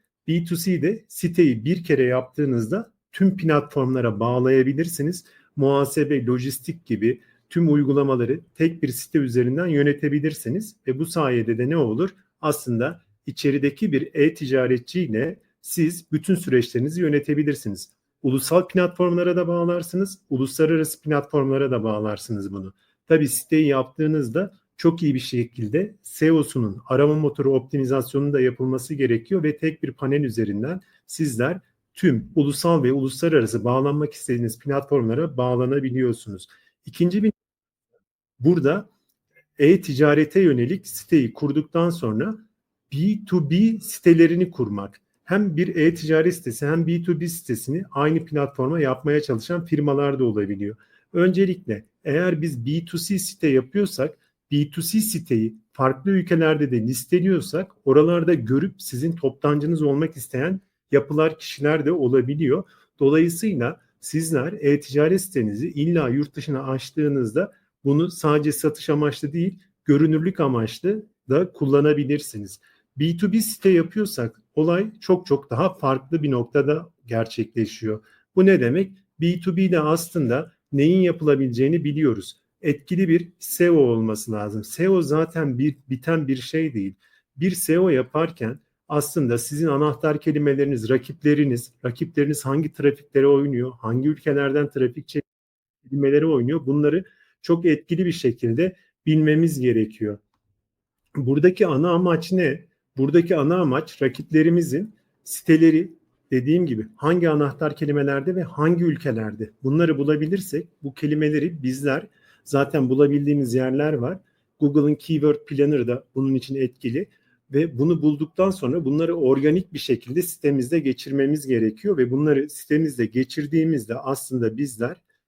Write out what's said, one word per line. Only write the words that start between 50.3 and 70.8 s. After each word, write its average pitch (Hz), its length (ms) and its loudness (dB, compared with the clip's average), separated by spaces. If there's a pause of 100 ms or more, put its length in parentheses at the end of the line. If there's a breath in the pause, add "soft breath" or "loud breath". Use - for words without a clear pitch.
Öncelikle 180 720 0 (180)
eğer 165 380 0
biz 139 240 -6
B 160 200 -4
two 175 120 -8
C 190 220 -4
site - 280 -4
yapıyorsak 135 680 0 (340)
B 147 180 0
two 165 120 -8
C 214 180 -2
siteyi 120 560 -2 (160)
farklı 135 400 0
ülkelerde 160 600 2
de 120 100 0
listeliyorsak 175 920 -2 (140)
oralarda 165 480 4
görüp 139 480 -2
sizin 135 300 -6
toptancınız 147 720 -2
olmak 151 340 -2
isteyen 147 460 -6 (300)
yapılar, 151 480 2
kişiler 147 460 -2
de 147 60 2
olabiliyor. 139 720 0 (360 soft breath)
Dolayısıyla 160 800 2 (180)
sizler 160 540 -4
e-ticaret 147 680 0
sitenizi 117 480 -4
illa 151 400 0
yurt 143 260 -4
dışına 135 280 -6
açtığınızda 135 920 -4 (300 soft breath)
bunu 151 280 0
sadece 151 400 0
satış 151 380 -4
amaçlı 147 440 -2
değil, 175 260 -4 (260 soft breath)
görünürlük 156 540 2
amaçlı 143 640 -2 (240)